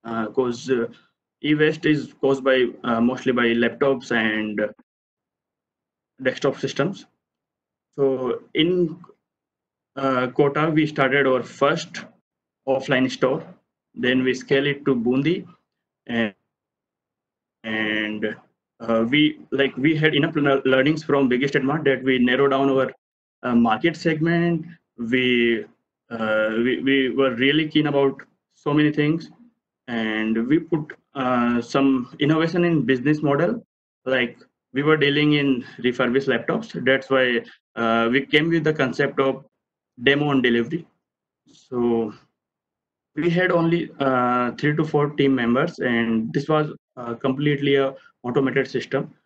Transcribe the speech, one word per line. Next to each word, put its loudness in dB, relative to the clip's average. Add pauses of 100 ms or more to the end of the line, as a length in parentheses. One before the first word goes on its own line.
Uh, -6
'cause, -4
uh, 0 (560)
e-waste 0
is 0
caused 0
by, 4 (260)
uh, 0
mostly 0
by 2 (160)
laptops 0
and -2 (1600)
desktop -2
systems. -4 (920)
So -2 (100)
in, 2 (1300)
uh, -2 (120)
Kota, 2
we 2
started 0
our 0
first -4 (600)
offline 0
store. -2 (640)
Then 2
we 2
scale 0
it -6
to 2 (120)
Bundi, 2 (680)
and, -2 (1300)
and, -4 (440)
uh, 0
we, 4 (300)
like, 0 (100)
we 4
had 2
enough 0
lear-, 2 (120)
learnings 2
from 2
Big 0
Estate 0
Mart -2
that -2
we 0 (120)
narrow 2
down 2
our, 2 (560)
uh, -2
market 2 (100)
segment. 0 (320)
We, 0 (440)
uh, -2 (180)
we, 0 (160)
we 2
were 0
really 0
keen 0
about 0 (320)
so -4
many 4
things, -2 (580)
and -2
we 2
put, -6 (220)
uh, 0
some 0
innovation 2
in 2
business 0
model. 0 (400)
Like, -2 (360)
we -2
were 4
dealing 2
in 0 (140)
refurbished 0
laptops. -2 (180)
That's 0
why, 2 (320)
uh, 0
we 0
came 2
with 0
the 0
concept -2
of -2 (560)
demo 2
on 2
delivery. -2 (600)
So -4 (1040)
we 0
had 2
only, 0
uh, 0
three 0
to 0
four 0
team 2
members, 0
and -2
this -4
was, 0 (220)
uh, -10
completely 0
a 0 (300)
automated -2
system. -6 (120)